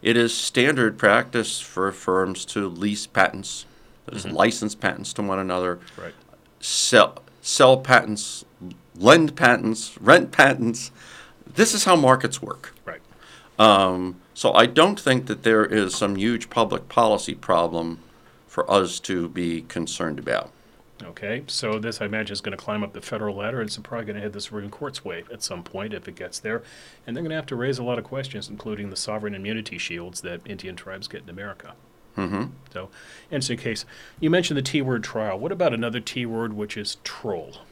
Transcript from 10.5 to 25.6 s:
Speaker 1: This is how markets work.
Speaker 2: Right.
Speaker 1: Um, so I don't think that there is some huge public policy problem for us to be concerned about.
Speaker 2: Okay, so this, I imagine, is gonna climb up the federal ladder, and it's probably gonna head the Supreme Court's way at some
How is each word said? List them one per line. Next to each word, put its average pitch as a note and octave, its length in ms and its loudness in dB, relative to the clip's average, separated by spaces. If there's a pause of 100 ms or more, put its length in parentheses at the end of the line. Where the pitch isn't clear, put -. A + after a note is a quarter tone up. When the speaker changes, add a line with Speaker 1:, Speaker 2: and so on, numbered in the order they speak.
Speaker 1:
This A3 280 2
is G#3 100 0
how F3+ 140 6
markets C3 440 4
work. - 320 -12 (120)
Speaker 2:
Right. E2 160 -14 (580)
Speaker 1:
Um, F#2 600 6 (120)
so - 200 2
I A#2 140 8
don't E3 300 4
think B2+ 280 0
that - 180 -6
there A2 220 4
is G2 280 0
some G2+ 220 -2
huge A2 340 -2
public G2+ 380 0
policy G#2+ 480 2
problem E2 640 -2 (480)
for - 240 -4
us F#2 300 2
to F2 260 -4
be E2 360 -4
concerned D#2+ 540 -6
about. C2+ 340 -4 (520)
Speaker 2:
Okay, G#2 440 -10
so A2 300 -6
this, A2+ 240 -8
I G#2+ 40 -6
imagine, G#2+ 260 -6
is G2+ 80 -8
gonna F#2+ 160 -10
climb G#2+ 260 -6
up G2+ 120 -8
the G2 80 -16
federal G#2+ 340 -6
ladder, A2 240 -6
and A2 80 -6
it's G#2+ 100 -10
probably A2+ 280 -10
gonna G#2 160 -10
head G#2 100 -8
the G#2 80 -12
Supreme G#2 300 -10
Court's - 340 -12
way F2 280 -10
at A2 120 -14
some F3+ 180 -8